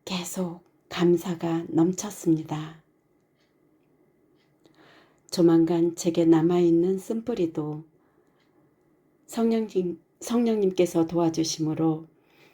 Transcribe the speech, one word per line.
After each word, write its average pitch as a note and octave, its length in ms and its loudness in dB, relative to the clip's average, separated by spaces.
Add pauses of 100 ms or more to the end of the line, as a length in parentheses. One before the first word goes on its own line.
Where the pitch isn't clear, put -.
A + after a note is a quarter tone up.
계속 F3 580 -8 (260)
감사가 E3+ 800 0
넘쳤습니다. D#3+ 1120 -2 (2500)
조만간 E3 640 4
제게 E3+ 300 0
남아있는 E3+ 760 4
쓴뿌리도 E3 880 -6 (1400)
성령님, G#3+ 760 -2 (180)
성령님께서 G3 880 0
도와주심으로 D#3+ 1000 -2 (480)